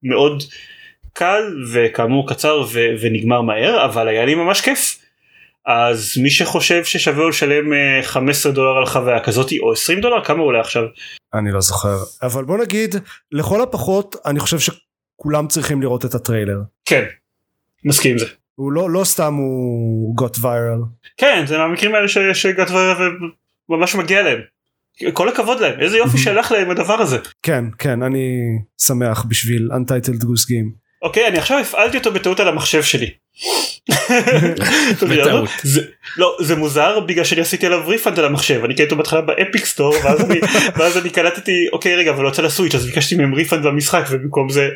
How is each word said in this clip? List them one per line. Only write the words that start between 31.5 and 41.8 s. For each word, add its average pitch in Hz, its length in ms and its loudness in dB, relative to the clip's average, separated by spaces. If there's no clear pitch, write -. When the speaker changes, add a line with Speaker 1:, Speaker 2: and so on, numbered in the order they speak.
Speaker 1:
הפעלתי 240 400 0
אותו 220 140 0
בטעות 190 280 0
על 196 80 4
המחשב 156 340 2
שלי. 120 280 0
<laughs> - 800 -8
אתה 202 120 0
יודע, 160 200 2
Speaker 3:
בטעות. - 240 2
Speaker 1:
זה, 139 180 2
לא, 180 240 2
זה 160 160 0
מוזר 170 440 2
בגלל 170 240 0
שאני 165 160 0
עשיתי 175 260 0
עליו 175 220 0
ריפאנד 214 300 0
על 160 60 4
המחשב, 139 400 0
אני 117 100 -2
קניתי 156 100 2
אותו 151 120 -2
בהתחלה 156 240 0
באפיק 190 440 -2
סטור, 147 300 0
ואז 143 160 4
אני, 175 200 2
Speaker 2:
<laughs> 202 180 0
Speaker 1:
ואז 170 220 2
אני 175 120 -4
קלטתי, 175 600 0
אוקיי, 175 240 0